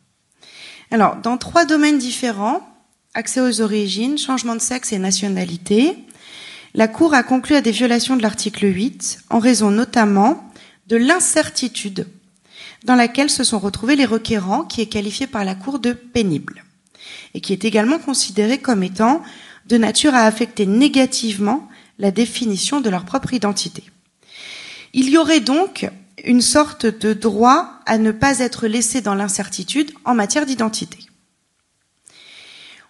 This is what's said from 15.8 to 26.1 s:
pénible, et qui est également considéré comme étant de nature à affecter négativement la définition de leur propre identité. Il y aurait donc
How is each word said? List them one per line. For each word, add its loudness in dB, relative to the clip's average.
pénible, -4
et -12
qui -6
est -2
également 2
considéré -2
comme 0
étant 0
de 2
nature 2
à 6
affecter 2
négativement 0
la 2
définition -2
de 0
leur -4
propre -4
identité. -4
Il 2
y 6
aurait 4
donc -2